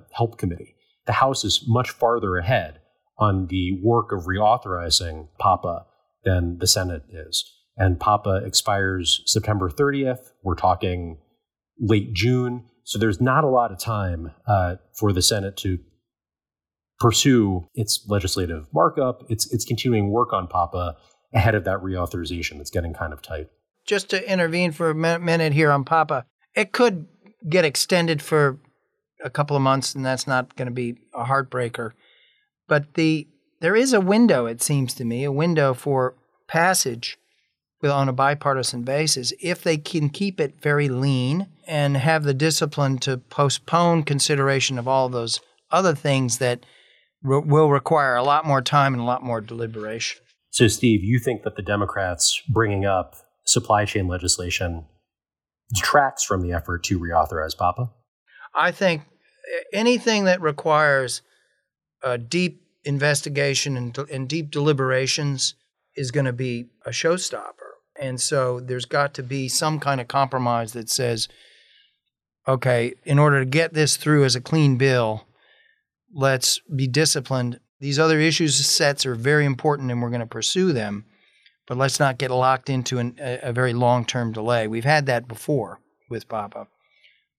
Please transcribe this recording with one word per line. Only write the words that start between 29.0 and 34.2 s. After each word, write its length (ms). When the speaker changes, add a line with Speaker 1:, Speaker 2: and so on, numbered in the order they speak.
Speaker 2:
a 60
couple 260
of 80
months, 320
and 100
that's 220
not 280
gonna 160
be 240
a 120
heartbreaker. 640
But 260
the, 340
there 140
is 180
a 60
window, 460